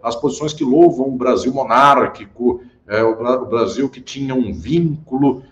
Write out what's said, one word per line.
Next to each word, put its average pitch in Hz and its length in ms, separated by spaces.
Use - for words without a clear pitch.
as 117 120
posições 151 380
que - 100
louvam 139 440
o 127 100
Brasil 123 340
monárquico, 123 1120
é, 107 140
o 113 140
Bra-, 123 260
o - 40
Brasil 113 440
que 127 100
tinha 135 360
um 110 180
vínculo 139 960